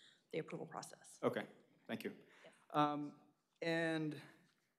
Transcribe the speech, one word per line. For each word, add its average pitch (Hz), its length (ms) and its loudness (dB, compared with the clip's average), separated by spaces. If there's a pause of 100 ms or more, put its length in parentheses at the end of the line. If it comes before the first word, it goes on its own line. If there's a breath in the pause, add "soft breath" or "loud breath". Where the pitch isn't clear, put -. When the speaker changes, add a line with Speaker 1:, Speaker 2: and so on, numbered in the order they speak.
(340 loud breath)
Speaker 1:
the 170 60 0
approval 156 260 -4
process. - 580 -12
Speaker 2:
Okay, 120 200 4 (440)
thank 113 160 -4
you. 101 80 -2 (320 loud breath)
Speaker 1:
Yes. - 100 -20 (180 loud breath)
Speaker 2:
Um, 147 420 4 (500)
and 160 520 2 (640 loud breath)